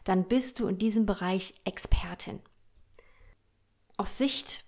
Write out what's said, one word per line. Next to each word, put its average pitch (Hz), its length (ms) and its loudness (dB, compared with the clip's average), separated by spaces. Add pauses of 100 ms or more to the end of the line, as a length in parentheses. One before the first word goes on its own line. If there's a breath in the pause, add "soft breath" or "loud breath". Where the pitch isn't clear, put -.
dann 185 240 2
bist 254 300 4
du 233 80 -2
in 185 120 -2
diesem 220 280 0
Bereich 185 480 -4 (100)
Expertin. - 760 -2 (1600 soft breath)
Aus - 220 0
Sicht - 500 -2